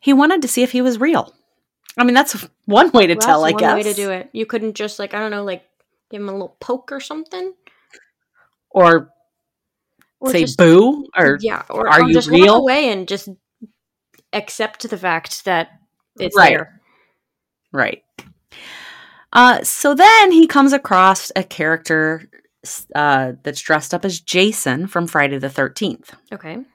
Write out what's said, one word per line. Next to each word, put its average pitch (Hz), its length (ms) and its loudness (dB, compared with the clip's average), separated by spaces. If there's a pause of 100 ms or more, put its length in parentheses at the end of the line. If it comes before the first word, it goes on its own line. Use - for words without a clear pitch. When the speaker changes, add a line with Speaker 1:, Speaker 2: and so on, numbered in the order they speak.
Speaker 1:
He 277 60 4
wanted 302 280 2
to 262 60 -6
see 247 160 -2
if 247 80 -2
he 247 100 -2
was 240 200 -2
real. 302 320 -2 (640)
I 240 80 -6
mean, 247 80 0
that's 269 340 -2 (160)
one 262 280 2
way 208 160 4
to 170 80 0
Speaker 2:
Well, 220 120 -4
Speaker 1:
tell, 285 140 2
Speaker 2:
that's 214 200 -2
Speaker 1:
I - 60 0
Speaker 2:
one - 80 2
way 208 80 -4
to 208 60 -4
Speaker 1:
guess. 202 80 -4
Speaker 2:
do 202 120 -6
it. 185 220 -10
You 220 140 -6
couldn't 220 300 -8
just, 208 240 -10
like, 202 140 -10
I 208 60 -8
don't 214 120 -8
know, 202 120 -8
like, 185 220 -10 (440)
give 208 120 -14
him 202 80 -10
a - 20 -12
little 190 300 -12
poke 262 320 -10
or 269 80 -12
something? 359 520 -14 (1160)
Speaker 1:
Or 170 420 2 (1080)
Speaker 2:
Or 262 100 -4
Speaker 1:
say, 175 140 2
Speaker 2:
just 135 120 -10
Speaker 1:
"Boo," 214 560 4
or, 147 280 2
Speaker 2:
Yeah, - 280 -6
or, - 200 -4
Speaker 1:
"Are 151 120 6
Speaker 2:
or 160 60 2
Speaker 1:
you 160 60 2
Speaker 2:
just 160 160 2
Speaker 1:
real?" 185 240 6
Speaker 2:
walk 240 80 4
away 269 280 0
and 190 160 -6
just 196 220 -10 (1040)
accept 214 580 -10
the 208 80 -8
fact 175 460 -6
that 170 280 -4 (460)
it's 196 200 -4
Speaker 1:
Right. 160 140 6
Speaker 2:
there. - 300 -8 (920)
Speaker 1:
Right. 127 300 -4 (1300)
Uh, 247 320 4
so - 280 -2
then 403 380 6
he 330 160 8
comes 277 240 2
across 190 640 0
a 190 80 -4
character, 160 840 -4 (340)
s-, - 320 -18
uh, 135 380 0 (100)
that's 139 160 -10
dressed 156 340 -4
up 175 120 -6
as 175 160 -8
Jason 180 680 -2
from 170 180 -6
Friday 143 320 -2
the 135 120 -8
thirteenth. - 680 -8 (160)
Speaker 2:
Okay. 185 280 -16 (160)